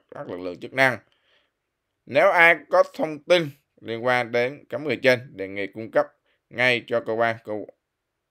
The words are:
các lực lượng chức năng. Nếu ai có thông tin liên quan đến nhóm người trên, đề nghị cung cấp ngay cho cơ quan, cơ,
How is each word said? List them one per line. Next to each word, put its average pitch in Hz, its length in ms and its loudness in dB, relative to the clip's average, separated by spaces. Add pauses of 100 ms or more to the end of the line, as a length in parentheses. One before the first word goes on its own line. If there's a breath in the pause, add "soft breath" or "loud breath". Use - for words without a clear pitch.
(140)
các 143 160 -12
lực 90 100 -10
lượng 90 200 -10
chức 120 120 -14
năng. 127 260 -4 (1080)
Nếu 156 240 2
ai 170 260 6 (140)
có 185 120 6 (120)
thông 156 240 -6
tin 170 320 2 (300)
liên 113 240 -10
quan 123 280 0
đến 123 380 -2
nhóm 147 140 -8
người 127 120 -2
trên, 127 400 2
đề 95 120 -8
nghị 98 180 -8
cung 110 240 -14
cấp 147 160 0 (440)
ngay 120 360 0
cho 117 140 -2
cơ 113 120 -6
quan, 117 320 0
cơ, 107 80 -10 (800)